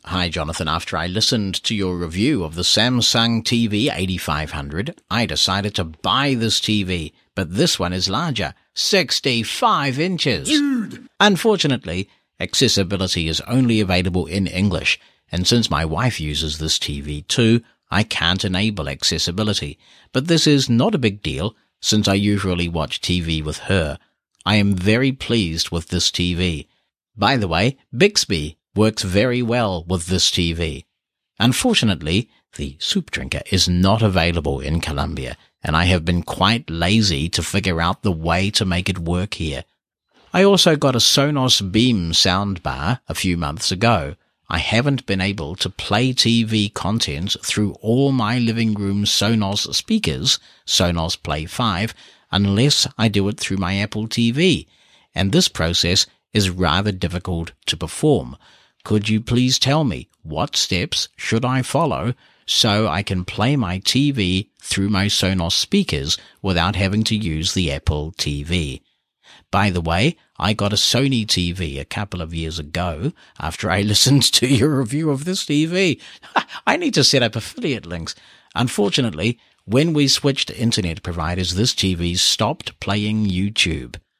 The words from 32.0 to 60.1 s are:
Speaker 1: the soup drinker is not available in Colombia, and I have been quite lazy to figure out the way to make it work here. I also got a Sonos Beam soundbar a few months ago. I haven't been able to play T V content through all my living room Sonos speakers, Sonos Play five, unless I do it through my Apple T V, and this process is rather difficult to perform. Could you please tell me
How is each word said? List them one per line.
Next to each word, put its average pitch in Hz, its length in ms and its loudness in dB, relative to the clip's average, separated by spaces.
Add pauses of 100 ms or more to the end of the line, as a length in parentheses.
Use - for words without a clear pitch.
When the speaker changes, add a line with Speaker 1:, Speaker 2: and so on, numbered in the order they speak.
Speaker 1:
the 69 240 -8
soup - 320 -2
drinker 67 300 -6 (100)
is 90 160 2
not 95 340 4
available 85 600 2
in 76 180 0
Colombia, 76 560 -6 (260)
and 78 140 -2
I 82 100 4
have 90 200 2
been 87 180 0
quite 107 460 0
lazy 82 600 2
to - 140 -4
figure 95 380 -2
out 87 220 -2
the 101 80 2
way 85 400 0
to 101 140 0
make 90 220 0
it 95 120 -2
work 87 340 -2
here. 71 320 -6 (680)
I 180 100 4
also 185 340 6
got 139 180 2
a 120 40 2
Sonos 139 600 2 (120)
Beam 107 420 2
soundbar 92 960 0
a - 60 -6
few 90 200 0
months 80 340 -4
ago. 90 460 0 (320)
I 82 120 -8
haven't 123 460 0
been 98 160 -2
able 92 360 -4
to - 120 -4
play 120 440 0
T 117 300 4
V 107 260 0
content 92 720 -2
through 104 380 0
all 131 320 2
my 120 260 0
living 113 360 0
room 101 280 0
Sonos 104 720 0
speakers, 80 640 0 (260)
Sonos 85 560 0
Play 78 240 -4
five, 107 480 -2 (380)
unless 101 560 2 (100)
I 110 120 2
do 101 180 0
it 104 100 -4
through - 200 -4
my 95 180 -2
Apple 107 320 -4
T 117 240 0
V, 147 360 0 (460)
and 95 200 0
this 180 160 4
process 87 560 0 (260)
is 98 200 2
rather 90 400 0
difficult 87 640 -4 (120)
to - 100 -2
perform. 87 640 0 (460)
Could 107 260 0
you 110 100 2
please 123 380 2
tell 147 260 2
me 80 260 -4 (120)